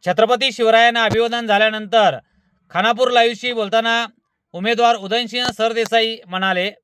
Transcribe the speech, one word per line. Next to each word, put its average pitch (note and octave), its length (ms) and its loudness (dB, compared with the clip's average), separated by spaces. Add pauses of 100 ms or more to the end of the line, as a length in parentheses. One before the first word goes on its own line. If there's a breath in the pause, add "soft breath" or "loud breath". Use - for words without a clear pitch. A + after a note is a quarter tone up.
छत्रपती A3 460 2
शिवरायांना A#3 520 2
अभिवादन A3+ 420 -2
झाल्यानंतर G#3+ 680 2 (540)
खानापूर A3+ 400 0
लाईव्हशी A#3+ 420 0
बोलताना A3+ 540 -2 (460)
उमेदवार A#3 440 0
उदयसिंह A#3 540 -4
सरदेसाई A3+ 640 -2 (100)
म्हणाले F#3 440 -2 (140)